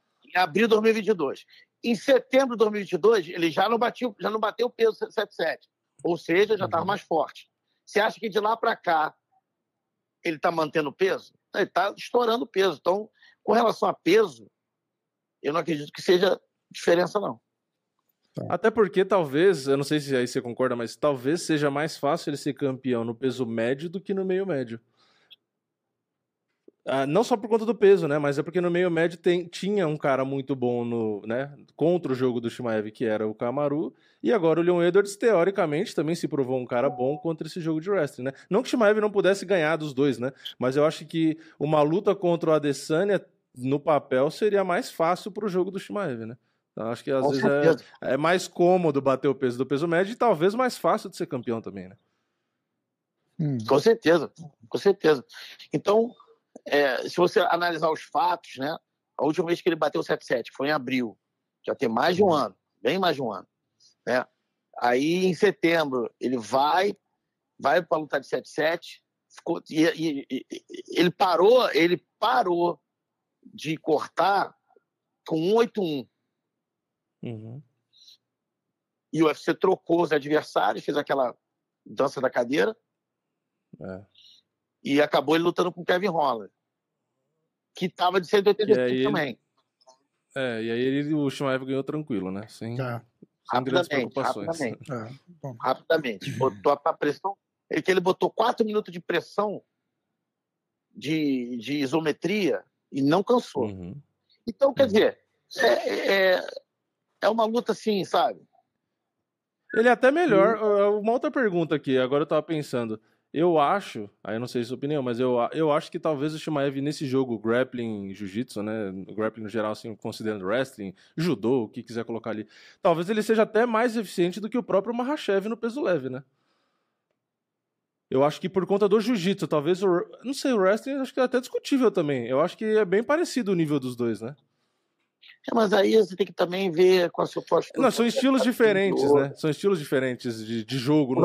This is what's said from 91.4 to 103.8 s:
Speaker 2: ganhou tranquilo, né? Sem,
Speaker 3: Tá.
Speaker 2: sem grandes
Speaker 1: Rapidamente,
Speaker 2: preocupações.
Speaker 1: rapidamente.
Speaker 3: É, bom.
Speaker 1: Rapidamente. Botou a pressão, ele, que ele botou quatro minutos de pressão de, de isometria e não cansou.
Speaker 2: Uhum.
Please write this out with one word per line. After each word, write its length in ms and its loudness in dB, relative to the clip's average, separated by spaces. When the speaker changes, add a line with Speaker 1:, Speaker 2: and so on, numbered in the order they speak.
Speaker 2:
ganhou 180 -2
tranquilo, 480 -6
né? 160 -10
Sem, 300 -12
Speaker 3:
Tá. 260 -8
Speaker 2:
sem 120 0
grandes 260 0
Speaker 1:
Rapidamente, 0 -
Speaker 2:
preocupações. 580 -4
Speaker 1:
rapidamente. 440 -8
Speaker 3:
É, 180 -10
bom. 180 -14
Speaker 1:
Rapidamente. 800 -4
Botou 340 0
a 220 0
pressão, 440 -4
ele, 120 -2
que 100 0
ele 80 0
botou 320 0
quatro 340 0
minutos 280 -4
de 80 -14
pressão 600 -4
de, 640 -2
de 220 -8
isometria 840 -2
e 100 -4
não 220 4
cansou. 420 0
Speaker 2:
Uhum. 300 -10